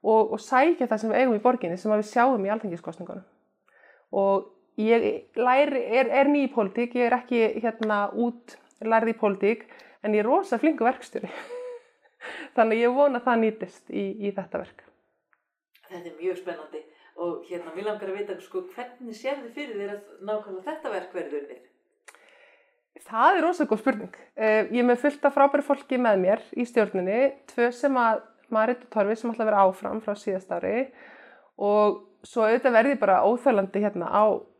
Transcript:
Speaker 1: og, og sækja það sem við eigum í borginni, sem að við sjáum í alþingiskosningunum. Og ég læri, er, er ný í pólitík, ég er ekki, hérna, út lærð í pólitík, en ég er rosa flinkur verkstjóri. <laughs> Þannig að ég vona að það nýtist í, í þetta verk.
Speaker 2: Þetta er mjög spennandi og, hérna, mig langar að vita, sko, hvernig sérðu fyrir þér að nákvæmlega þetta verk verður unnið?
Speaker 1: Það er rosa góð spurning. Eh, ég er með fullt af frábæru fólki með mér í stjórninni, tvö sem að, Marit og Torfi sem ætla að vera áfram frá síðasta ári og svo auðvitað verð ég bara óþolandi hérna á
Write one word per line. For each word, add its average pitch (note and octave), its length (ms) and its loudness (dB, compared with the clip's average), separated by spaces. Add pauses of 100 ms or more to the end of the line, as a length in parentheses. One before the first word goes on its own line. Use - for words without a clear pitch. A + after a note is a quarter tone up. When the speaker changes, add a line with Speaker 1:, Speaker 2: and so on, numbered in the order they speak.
Speaker 1:
og, A3 320 2
og G#3 80 -8
sækja C#4 480 2
það G#3+ 140 -2
sem A3 100 -2
við A#3+ 80 2
eigum A#3+ 160 2
í G#3+ 80 -6
borginni, F#3 320 0
sem G#3+ 160 -2
að G#3+ 80 2
við G#3+ 100 -10
sjáum A#3 380 2
í - 80 -2
alþingiskosningunum. F3 640 -12 (960)
Og G3 320 2 (320)
ég A3 260 4 (300)
læri, C4 440 2 (200)
er, A#3 80 0
er C#4 240 4
ný C#4 140 2
í C4 60 -8
pólitík, A#3+ 440 -2
ég A#3+ 100 2
er B3 140 2
ekki, A#3+ 200 0 (200)
hérna, G#3+ 460 -2 (100)
út A#3+ 400 -6 (240)
lærð A3 320 2
í A3 40 -6
pólitík, G3+ 500 0 (360)
en G#3+ 140 0
ég G#3 60 2
er A3 40 0
rosa D4+ 320 0
flinkur C#4 300 2
verkstjóri. - 400 -8 (640)
<laughs> - 640 -18
Þannig A3 220 2
að - 40 2
ég B3 120 2
vona C4+ 260 2
að B3+ 60 -2
það A#3+ 160 2
nýtist G#3+ 500 -6
í, G3+ 120 -4 (220)
í G3 80 -4
þetta F#3 280 -8
verk. - 180 -20 (1080)
Speaker 2:
Þetta F3 200 -14
er D3+ 80 -18
mjög F3+ 240 -4
spennandi D#3 400 -12 (400)
og, E3+ 240 -6
hérna, E3 300 -12
mig G3+ 100 -10
langar G#3 240 -6
að F#3+ 80 -6
vita, G3+ 240 -8
sko, F3+ 220 -8 (100)
hvernig B3 440 -14
sérðu C4 360 -8
fyrir B3+ 240 -10
þér G3+ 160 -8
að - 320 -18
nákvæmlega G#3 460 -8
þetta C#4+ 220 -10
verk F3 200 -10
verður D3 300 -6
unnið? B2+ 180 -18 (1400)
Speaker 1:
Það C#4 340 4
er D4+ 80 2
rosa F4 220 0
góð G#3+ 140 0
spurning. G#3+ 340 -4 (180)
Eh, G#3+ 380 2
ég A#3+ 100 0
er A#3+ 60 4
með A#3+ 140 4
fullt C#4+ 260 0
af C#4 80 2
frábæru C#4+ 300 4
fólki C#4 340 -2
með A3 240 4
mér G3+ 200 2 (140)
í A#3+ 80 -2
stjórninni, G3 540 0 (320)
tvö A#3+ 220 0
sem C4+ 260 0
að, A3+ 220 2 (320)
Marit A3+ 320 0
og - 80 -20
Torfi G#3+ 240 2
sem A#3 140 -6
ætla A3 140 -4
að G#3+ 40 2
vera G3+ 160 6
áfram F#3+ 360 -2
frá G#3 160 -6
síðasta F#3+ 420 -6
ári F#3 140 -2 (840)
og G#3 440 2 (240)
svo A3+ 200 -2
auðvitað A#3 300 2
verð B3+ 180 6
ég C#4 80 -2
bara F#3+ 240 4
óþolandi G3+ 560 2
hérna G3 280 -2
á G#3 140 4 (360)